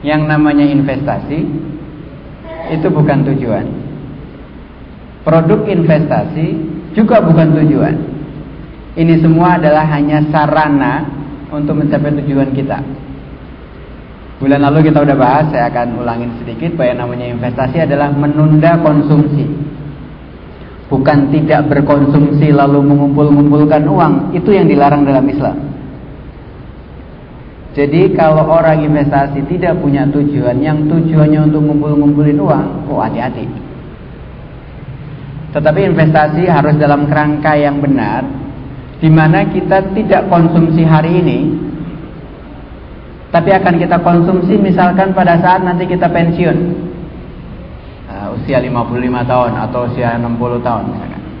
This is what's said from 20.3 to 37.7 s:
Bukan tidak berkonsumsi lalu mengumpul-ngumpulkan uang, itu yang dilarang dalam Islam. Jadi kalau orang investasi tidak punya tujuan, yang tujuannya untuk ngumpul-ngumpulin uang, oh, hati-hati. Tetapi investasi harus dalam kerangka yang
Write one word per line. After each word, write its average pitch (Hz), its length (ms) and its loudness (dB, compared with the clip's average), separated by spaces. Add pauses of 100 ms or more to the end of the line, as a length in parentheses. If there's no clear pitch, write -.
Bukan 139 400 2
tidak 147 400 2
berkonsumsi 147 880 4
lalu 143 320 4
mengumpul-ngumpulkan 143 960 4
uang, 156 480 2
itu 180 160 0
yang 190 160 4
dilarang 143 400 4
dalam 135 240 2
Islam. 110 280 -2 (2250)
Jadi 151 480 2
kalau 156 320 4
orang 160 320 4
investasi 143 640 0
tidak 175 320 -2
punya 139 320 0
tujuan, 127 480 0
yang 151 320 0
tujuannya 156 560 4
untuk 151 240 2
ngumpul-ngumpulin 147 720 2
uang, - 240 0 (240)
oh, 127 80 -2
hati-hati. 113 480 -4 (2000)
Tetapi 156 260 2 (140)
investasi 156 560 2
harus 151 320 2
dalam 143 240 2
kerangka 151 480 0
yang 147 240 2